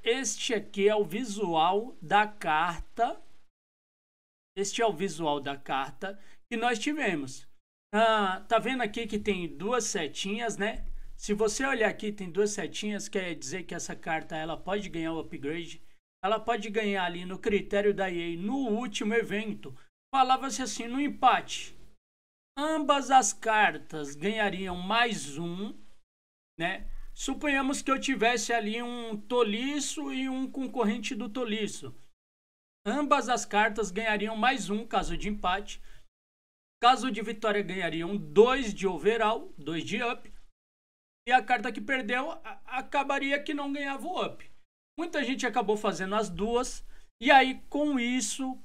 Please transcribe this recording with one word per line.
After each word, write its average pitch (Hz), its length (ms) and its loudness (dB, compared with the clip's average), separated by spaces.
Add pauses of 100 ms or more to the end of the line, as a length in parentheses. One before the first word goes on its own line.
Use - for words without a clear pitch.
este 247 500 -2
aqui 202 360 2
é 214 60 4
o 208 100 2
visual 196 960 0
da 196 240 4
carta. 175 960 -2 (1400)
Este 202 240 -2
é 226 40 6
o 208 60 4
visual 156 480 -2
da 139 160 -6
carta 151 640 -4 (300)
que 233 60 -4
nós 233 240 2
tivemos. 196 680 -2 (460)
Ah, 208 540 4
tá 226 100 6
vendo 247 240 0
aqui 226 240 -2
que 208 120 -2
tem 180 380 -2
duas 190 280 0
setinhas, 202 760 -4
né? 214 260 -2 (320)
Se - 160 -2
você 214 320 2
olhar 247 240 4
aqui, 208 240 -4
tem 196 180 -8
duas 202 200 2
setinhas, 202 580 -6
quer 180 280 -4
dizer 139 260 -8
que 175 120 -10
essa 165 200 -8
carta, 160 420 -4
ela 160 200 -4
pode 190 320 -4
ganhar 165 240 -4
o 160 80 -4
upgrade. 156 600 -6 (420)
Ela 214 180 2
pode 226 280 -2
ganhar 202 360 0
ali 175 200 -4
no 180 140 -6
critério 202 560 2
da 190 160 0
E 170 240 -4
A 165 40 -6
no 214 180 -2
último 233 580 0
evento. 202 600 -2 (380)
Falava-se 262 480 4
assim, 233 280 -6
no 254 120 -2
empate, 233 720 2 (840)
ambas 285 520 2
as 262 220 8
cartas 160 800 2
ganhariam 185 640 0
mais 185 640 0
um, 175 360 -4 (840)
né? 190 320 -2 (220)
Suponhamos 277 720 0
que - 80 2
eu 269 100 4
tivesse 240 520 2
ali 226 300 0
um 240 320 -6
Tolisso 247 1000 0
e 262 160 -2
um 262 220 -4
concorrente 240 640 -2
do 220 140 -6
Tolisso. 208 680 -4 (920)
Ambas 262 420 2
as 233 160 2
cartas 208 460 2
ganhariam 214 460 0
mais 220 340 2
um, 220 160 -2
caso 175 320 0
de 165 100 -4
empate. 202 540 -2 (1000)
Caso 247 280 6
de 208 120 -4
vitória, 208 400 0
ganhariam 175 540 -2
dois 208 580 6
de 190 120 0
overall, 208 720 2
dois 156 260 -4
de 202 180 -2
up. 240 300 -4 (960)
E 240 60 0
a 254 100 10
carta 240 300 0
que - 80 -8
perdeu, 262 500 0
a-, 220 360 -12
acabaria 277 760 0
que 302 120 -4
não 285 180 -4
ganhava 277 340 -4
o 330 180 -2
up. - 240 -8 (500)
Muita 330 260 -2
gente 254 220 -2
acabou 214 300 2
fazendo 190 380 -2
as 214 160 0
duas. 233 560 -2 (340)
E 240 100 4
aí, 262 380 8
com 294 300 2
isso, 254 680 -2